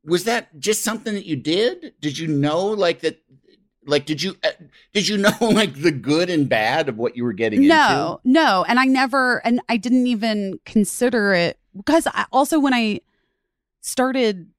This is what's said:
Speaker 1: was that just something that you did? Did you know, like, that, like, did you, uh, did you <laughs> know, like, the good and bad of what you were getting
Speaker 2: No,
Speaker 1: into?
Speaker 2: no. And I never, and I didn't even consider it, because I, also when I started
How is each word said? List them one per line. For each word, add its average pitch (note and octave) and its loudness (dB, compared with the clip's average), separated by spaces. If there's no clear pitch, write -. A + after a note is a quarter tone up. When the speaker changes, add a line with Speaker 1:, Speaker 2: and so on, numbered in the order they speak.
Speaker 1:
was F3 -2
that A3+ -4
just G#3 -2
something A3 -4
that G3+ -6
you D#3+ -2
did? A3 -2
Did C#3+ -6
you E3 -6
know, D3+ 0
like, F#3 0
that, D#3+ -4
like, C#3 0
did D3+ -4
you, F#3 -4
uh, E3 0
did G3 0
you G#3 0
<laughs> G3 0
know, G#3 6
like, G3+ 0
the E3 2
good D3 -2
and D3 -2
bad B2+ 0
of A2 -8
what A#2 -4
you A#2+ -6
were A#2+ -2
getting A2 2
Speaker 2:
No, G#3 2
Speaker 1:
into? C4 4
Speaker 2:
no. G3 2
And A#3+ 2
I C4 2
never, C4 0
and A#3+ 2
I A#3+ 0
didn't B3 2
even G#3 -2
consider G#3+ 2
it, E3+ 0
because D4+ 2
I, - -4
also C#4+ 2
when C4+ 2
I A3+ 0
started A#3+ -2